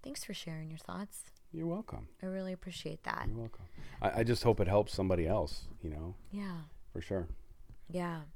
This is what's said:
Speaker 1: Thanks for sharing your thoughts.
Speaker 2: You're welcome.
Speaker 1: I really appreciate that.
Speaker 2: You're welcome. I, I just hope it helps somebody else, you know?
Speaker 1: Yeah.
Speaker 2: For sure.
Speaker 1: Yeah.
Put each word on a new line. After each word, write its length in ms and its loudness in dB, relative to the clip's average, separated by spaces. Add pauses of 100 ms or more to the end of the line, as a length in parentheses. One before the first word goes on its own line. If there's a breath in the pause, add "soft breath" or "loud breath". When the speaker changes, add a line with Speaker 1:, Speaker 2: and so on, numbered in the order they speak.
Speaker 1:
Thanks 220 -8
for 100 -8
sharing 380 -6
your 80 -8
thoughts. 460 -8 (260)
Speaker 2:
You're 160 -2
welcome. 400 -4 (160)
Speaker 1:
I 20 -6
really 280 -2
appreciate 500 -6
that. 240 0
Speaker 2:
You're 100 0
welcome. 280 -6 (360 loud breath)
I, 200 6
I 20 8
just 200 6
hope 160 8
it 80 6
helps 260 6
somebody 340 6
else, 400 2 (140)
you 100 -4
know? 240 -6 (160)
Speaker 1:
Yeah. 300 -4 (300)
Speaker 2:
For 100 -4
sure. 260 0 (640)
Speaker 1:
Yeah. 340 -2 (120)